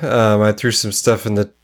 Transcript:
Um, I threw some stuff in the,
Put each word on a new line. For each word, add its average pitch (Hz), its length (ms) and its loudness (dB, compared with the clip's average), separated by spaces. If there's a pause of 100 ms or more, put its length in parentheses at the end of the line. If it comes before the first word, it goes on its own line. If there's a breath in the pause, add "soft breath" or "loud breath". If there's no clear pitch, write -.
Um, 113 400 2
I 107 120 2
threw 110 200 -2
some 107 200 -4
stuff 113 340 -2
in 107 80 0
the, 101 160 -2 (140)